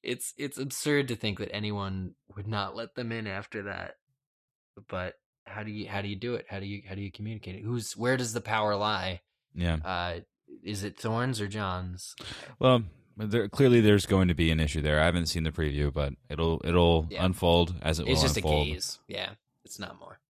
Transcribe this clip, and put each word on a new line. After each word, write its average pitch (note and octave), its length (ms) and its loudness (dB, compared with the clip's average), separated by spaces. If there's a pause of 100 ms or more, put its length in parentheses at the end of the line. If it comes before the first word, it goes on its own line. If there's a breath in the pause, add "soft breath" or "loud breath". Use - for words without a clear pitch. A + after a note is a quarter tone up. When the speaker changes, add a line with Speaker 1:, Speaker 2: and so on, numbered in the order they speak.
Speaker 1:
It's, - 340 -8
it's C#3+ 220 -8
absurd C#3 500 0
to A#2 80 -2
think G#2 220 -4
that G#2 160 -6
anyone G2 600 -6 (220)
would G2+ 120 -10
not G2+ 280 -4
let - 180 -10
them A#2+ 180 -6
in A2+ 160 -6
after G2+ 340 -8
that. F#2+ 320 -10 (960)
But F#2 260 -8 (320)
how G#2 160 -12
do G#2+ 80 -8
you, G#2 180 -8
how G2+ 140 -6
do G2+ 60 -6
you G2+ 80 -6
do A#2+ 180 -6
it? - 140 -8
How G2+ 120 -10
do G2 60 -10
you, G2+ 220 -10
how G2 60 -10
do G2 60 -10
you G2 120 -10
communicate G#2+ 440 -10
it? - 60 -14
Who's, A#2 340 -8
where B2 200 0
does A#2+ 160 -4
the A2+ 80 -4
power G#2+ 360 0
lie? F#2+ 440 -2 (340)
Speaker 2:
Yeah. E2+ 300 0
Speaker 1:
Uh, F2 360 -4 (420)
is G2 220 -8
it G2+ 140 -8
Thorne's A2+ 420 -2
or G#2 80 -4
Jon's? F#2 680 -6 (440 loud breath)
Speaker 2:
Well, B2+ 260 6 (320)
there, G#2+ 320 0
clearly B2 320 8
there's G#2 260 8
going F#2 220 6
to E2+ 60 4
be D#2+ 160 4
an D#2+ 100 4
issue D#2 200 0
there. D2+ 200 4
I D#2 40 6
haven't E2+ 220 2
seen E2 180 -2
the D#2+ 80 0
preview, D2 400 0
but C#2+ 220 -2 (140)
it'll, E2 360 0
it'll E2+ 460 6
Speaker 1:
Yeah. - 140 -2
Speaker 2:
unfold F2 580 4
as D#2+ 160 0
it E2 100 -4
Speaker 1:
It's E2 80 4
Speaker 2:
will D#2 60 4
Speaker 1:
just D2+ 160 2
Speaker 2:
unfold. D2+ 280 2
Speaker 1:
a D2+ 60 -4
gaze. - 260 -8 (100)
Yeah, F#2+ 220 -8 (340)
it's - 140 -18
not - 220 -12
more. - 180 -20 (120)